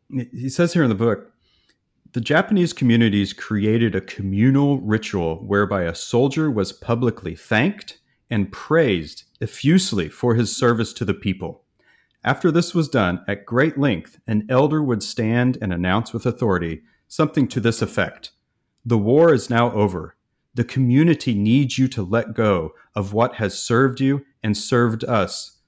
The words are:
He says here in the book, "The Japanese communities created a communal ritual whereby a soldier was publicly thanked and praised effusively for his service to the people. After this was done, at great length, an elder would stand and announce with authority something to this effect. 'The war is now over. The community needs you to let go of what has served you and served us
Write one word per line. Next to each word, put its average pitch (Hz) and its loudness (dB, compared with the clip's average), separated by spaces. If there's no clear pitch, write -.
He 120 -10
says 170 0
here 165 2
in 123 4
the 107 2
book, 110 -2
"The 123 -4
Japanese 175 2
communities 113 2
created 107 0
a 95 -2
communal 131 2
ritual 101 -2
whereby 101 0
a 82 -4
soldier 143 0
was 104 -2
publicly 117 -4
thanked - -2
and 101 -2
praised 110 0
effusively 123 0
for 120 -2
his 117 0
service 117 0
to - -6
the 98 -2
people. 92 -6
After 139 0
this 170 0
was 160 0
done, 92 0
at 101 -6
great 135 0
length, 127 -2
an 107 0
elder 143 2
would 120 -2
stand 120 0
and 92 -4
announce 90 0
with 110 -6
authority 90 -2
something 151 0
to - -4
this 113 0
effect. - -6
'The 117 2
war 143 4
is 117 0
now 120 2
over. 95 -2
The 120 -2
community 135 2
needs 117 2
you 131 2
to 113 -6
let 110 -2
go 92 0
of 98 -4
what 117 0
has 104 -4
served 123 2
you 135 0
and 107 0
served 117 0
us - -4